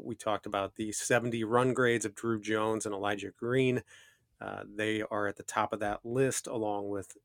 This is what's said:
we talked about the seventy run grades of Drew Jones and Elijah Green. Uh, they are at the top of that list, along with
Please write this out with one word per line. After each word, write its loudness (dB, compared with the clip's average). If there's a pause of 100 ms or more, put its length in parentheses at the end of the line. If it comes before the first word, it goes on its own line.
we -8
talked -4
about -4
the -6
seventy 0
run 4
grades 2
of -6
Drew -2
Jones 0
and -4
Elijah -4
Green. 2 (580)
Uh, -8 (120)
they 2
are 0
at -4
the -12
top 0
of -2
that 0
list, 0
along -2
with -6